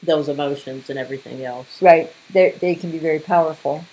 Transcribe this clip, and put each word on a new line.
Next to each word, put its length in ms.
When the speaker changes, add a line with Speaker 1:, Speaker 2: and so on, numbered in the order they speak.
Speaker 1:
Those 260
emotions 640
and 80
everything 460
else. 380
Speaker 2:
Right. 280
They, 200
they 220
can 160
be 80
very 200
powerful 760